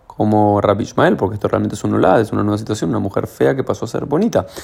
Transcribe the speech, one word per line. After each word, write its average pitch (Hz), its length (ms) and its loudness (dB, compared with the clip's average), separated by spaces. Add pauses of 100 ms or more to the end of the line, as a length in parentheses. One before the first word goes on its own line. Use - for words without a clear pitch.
como 104 540 2
Rabbi 101 240 2
Ishmael, 175 320 2
porque 101 180 -2
esto 104 140 -2
realmente 104 260 0
es - 80 -10
un 107 80 -2
nolad, 107 300 4
es 107 100 -2
una 104 140 -2
nueva 104 120 0
situación, 110 340 -4
una 113 100 -2
mujer 101 260 -2
fea 135 300 0
que 131 80 -2
pasó - 200 -4
a 110 40 -6
ser - 160 -6
bonita. 165 420 0 (180)